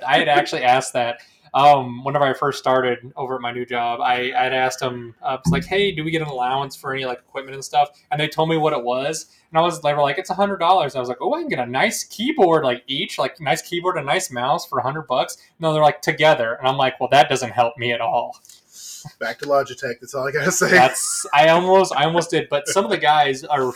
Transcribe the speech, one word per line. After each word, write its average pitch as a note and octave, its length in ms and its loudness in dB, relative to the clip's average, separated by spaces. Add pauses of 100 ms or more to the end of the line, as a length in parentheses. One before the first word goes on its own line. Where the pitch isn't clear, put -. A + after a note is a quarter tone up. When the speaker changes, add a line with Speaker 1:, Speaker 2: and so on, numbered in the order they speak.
Speaker 1:
I C#3 120 2
had D#3+ 100 0
actually C#3+ 360 0
asked B2+ 300 2
that. A#2+ 260 -2 (340)
Um, C3 500 4
whenever C#3 220 2
I C3 80 2
first C#3 260 -2
started B2+ 560 0
over C3 200 -6
at B2+ 60 -8
my A#2+ 120 -6
new B2 120 -6
job, A#2+ 360 -4
I, B2+ 360 0
I B2+ 60 2
had B2+ 100 0
asked C3 260 0
them, B2 440 -8
uh, - 40 -12
I C3 80 -2
was E3 180 -2
like, E3+ 100 -2
"Hey, G3 300 -2
do D#3 100 -8
we D#3+ 80 -6
get D#3+ 100 -2
an D3+ 60 -6
allowance C3+ 480 -4
for C#3 180 -8
any, C3+ 120 -6
like, B2+ 140 -6
equipment C3+ 360 -14
and C3+ 80 -12
stuff?" D3 280 0 (200)
And D3 80 -2
they D3+ 80 0
told D#3+ 220 -2
me E3 80 2
what D#3 160 2
it B2+ 100 -2
was. C3 440 -4 (220)
And D#3+ 80 -4
I D#3+ 40 6
was, E3 200 0
they D3 120 2
were C#3+ 80 0
like, C#3+ 160 0
"It's F#3+ 120 -6
a F3+ 40 -6
hundred G3 240 0
dollars." E3+ 360 2
And C#3 40 -8
I - 20 -2
was B2 80 -4
like, B2+ 140 -6
"Oh, F#3 120 -2
I D#4+ 60 -2
can E4 80 -8
get F3 120 -4
a B2 60 -4
nice C#3+ 380 -2
keyboard, G3+ 600 2
like, B2 220 -2
each, D3 300 -6
like, C3+ 220 -4
nice D#3 220 -2
keyboard F3 340 -4
and D3+ 100 -6
nice E3+ 240 -2
mouse C3+ 380 -2
for C3+ 120 -4
a A2+ 40 -2
hundred D3 240 -6
bucks." C#3+ 300 -2 (220)
No, D#3+ 120 0
they're D#3 100 0
like, D3 200 4
"Together." D3 540 2
And B2+ 120 -4
I'm C#3 80 2
like, C3 240 0
"Well, B2+ 140 -2
that D3 160 6
doesn't C#3 220 -2
help A#2 260 0
me A#2+ 160 -2
at A#2 80 -4
all." A#2 360 -2 (840)
Speaker 2:
Back C3+ 180 -8
to - 60 -12
Logitech. C3+ 560 -2
That's B2 120 -16
all C3+ 140 -4
I C#3 60 -4
gotta D3+ 180 0
say. - 180 0
Speaker 1:
That's, - 640 2
I D3 140 6
almost, F3+ 480 4
I C#3 80 2
almost E3 280 0
did. D3+ 180 0
But C#3+ 180 -2
some G3 160 0
of A3 80 -6
the F3+ 60 2
guys D3 480 2
are C3+ 300 0